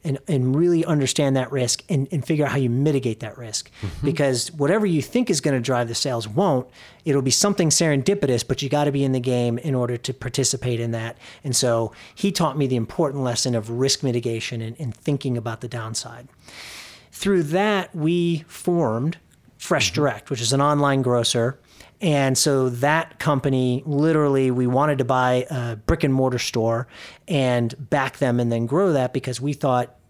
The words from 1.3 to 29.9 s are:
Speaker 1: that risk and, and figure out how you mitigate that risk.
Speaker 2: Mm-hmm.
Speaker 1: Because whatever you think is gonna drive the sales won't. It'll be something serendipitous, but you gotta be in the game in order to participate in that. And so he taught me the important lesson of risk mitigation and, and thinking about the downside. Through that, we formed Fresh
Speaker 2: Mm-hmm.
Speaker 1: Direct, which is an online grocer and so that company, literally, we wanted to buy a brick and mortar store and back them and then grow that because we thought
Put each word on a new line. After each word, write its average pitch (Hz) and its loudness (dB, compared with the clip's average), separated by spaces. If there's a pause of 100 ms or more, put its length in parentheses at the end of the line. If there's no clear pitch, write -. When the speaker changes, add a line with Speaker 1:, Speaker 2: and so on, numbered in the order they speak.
Speaker 1:
that 127 -2
risk 127 -2
and, 139 0
and 147 -4
figure 151 2
out 131 0
how 127 0
you 127 2
mitigate 123 0
that 110 -12
risk. 110 -10 (100)
Speaker 2:
Mm-hmm. 101 -8
Speaker 1:
Because 139 0
whatever 165 2
you 160 2
think 240 -2
is 165 0
gonna 135 0
drive 120 0
the 113 -6
sales 117 -4
won't. 131 2 (380)
It'll 139 2
be 131 0
something 185 2
serendipitous, 143 2
but - -4
you 139 -6
gotta 147 0
be 139 0
in 131 0
the 127 0
game 120 0
in 147 -4
order 123 0
to 123 -8
participate 123 -2
in 117 -2
that. 113 -6 (280)
And 131 -4
so 117 2 (200)
he 196 -2
taught 151 0
me 139 0
the 127 0
important 135 -2
lesson 120 -2
of 110 -4
risk 127 0
mitigation 117 -4
and, 113 -10
and 123 -8
thinking 139 -2
about 113 -6
the 123 -10
downside. 117 -10 (840)
Through 190 2
that, 185 0
we 170 0
formed 151 0 (400)
Fresh - 0
Speaker 2:
Mm-hmm. 151 0
Speaker 1:
Direct, - -2
which 120 -4
is 113 -2
an 139 2
online 143 2
grocer 123 0 (440)
and 139 2
so 131 2
that 143 0
company, 131 0
literally, 143 2
we 123 0
wanted 135 2
to 127 2
buy 127 2
a 117 -4
brick 160 0
and 139 2
mortar 131 2
store 117 -2 (440)
and 123 2 (160)
back 135 0
them 123 2
and 117 0
then 117 0
grow 175 2
that 127 0
because 127 -4
we 143 -2
thought 123 0 (140)